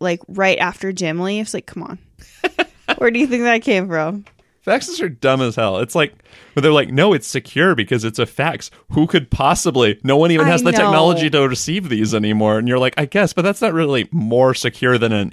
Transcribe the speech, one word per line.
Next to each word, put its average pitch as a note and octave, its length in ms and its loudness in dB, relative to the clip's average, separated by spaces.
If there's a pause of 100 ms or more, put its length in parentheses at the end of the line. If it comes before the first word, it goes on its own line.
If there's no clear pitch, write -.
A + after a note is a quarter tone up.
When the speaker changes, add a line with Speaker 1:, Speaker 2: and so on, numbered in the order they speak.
Speaker 1:
like, F3 280 -4
right F#3+ 300 0
after F#3 340 -4
Jim E3+ 280 -4
leaves. G#3 340 -4
Like, - 120 -10
come - 160 -14
on. - 160 -14 (460)
Speaker 2:
<laughs> - 540 -6
Speaker 1:
Where A#3 120 2
do A#3 80 -2
you C#4+ 80 2
think A#3+ 180 -2
that A#3 180 0
came G3 260 0
from? E3+ 380 -4 (400)
Speaker 2:
Faxes C4+ 340 -2
are G3+ 80 -4
dumb C3 320 0
as A#2+ 160 -2
hell. G2 220 -2
It's A#2 160 -6
like, D#3 180 0 (420)
but C#3+ 60 0
they're D3+ 100 4
like, D3 220 2
"No, F3 220 4
it's C#3 120 -4
secure D#3 480 0
because A2 300 -2
it's A2+ 140 -4
a A#2+ 80 0
fax. - 440 -6 (200)
Who D#3 160 2
could D#3+ 240 -2
possibly? C3+ 760 0
No C3+ 140 4
one E3 140 4
even D#3 140 4
Speaker 1:
I E3+ 40 4
Speaker 2:
has E3 120 2
the F3 80 2
Speaker 1:
know. A3 60 0
Speaker 2:
technology E3 540 2
to C#3+ 180 2
receive E3 400 -4
these A2 260 -2
anymore." G#2+ 440 0
And A#2+ 100 -2
you're B2+ 100 0
like, B2+ 200 0
"I D3 80 -2
guess, F#3+ 260 0
but - 80 -2
that's G3 220 -2
not G#3 100 0
really C#3+ 400 0
more B2+ 400 2
secure B2+ 460 0
than A2+ 140 0
an G2+ 200 -2